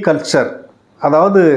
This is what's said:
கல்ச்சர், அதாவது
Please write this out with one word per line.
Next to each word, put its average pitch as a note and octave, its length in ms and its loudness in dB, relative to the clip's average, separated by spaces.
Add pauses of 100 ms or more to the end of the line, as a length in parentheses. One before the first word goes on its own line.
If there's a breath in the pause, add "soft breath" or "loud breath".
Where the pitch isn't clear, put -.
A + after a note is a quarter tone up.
கல்ச்சர், D3 500 -2 (500)
அதாவது F3+ 420 2 (140)